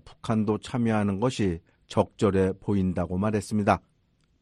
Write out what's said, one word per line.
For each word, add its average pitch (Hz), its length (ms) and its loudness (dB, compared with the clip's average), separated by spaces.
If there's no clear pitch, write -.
북한도 110 540 -2
참여하는 107 640 -2
것이 104 380 0
적절해 95 720 2
보인다고 90 580 -2
말했습니다. 104 600 0